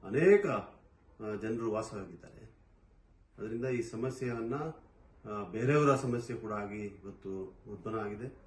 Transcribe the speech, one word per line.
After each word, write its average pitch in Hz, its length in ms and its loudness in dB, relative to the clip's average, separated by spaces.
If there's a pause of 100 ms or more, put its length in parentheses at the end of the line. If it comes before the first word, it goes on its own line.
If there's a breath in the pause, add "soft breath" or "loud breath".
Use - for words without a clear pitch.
ಅನೇಕ, 165 400 8
ಆ, - 960 -6
ಜನರು 113 280 -2
ವಾಸವಾಗಿದ್ದಾರೆ. 104 840 -8 (840)
ಅದರಿಂದ 113 260 -6
ಈ 123 180 0
ಸಮಸ್ಯೆಯನ್ನ, 120 720 -4 (760)
ಆ, 104 200 -6
ಬೇರೆಯವರ 139 460 6
ಸಮಸ್ಯೆ 120 400 -2
ಕೂಡ 107 160 -6
ಆಗಿ 104 320 -6
ಇವತ್ತು 95 600 -8
ಉದ್ಭವ 104 540 -8
ಆಗಿದೆ. 104 280 -6 (200)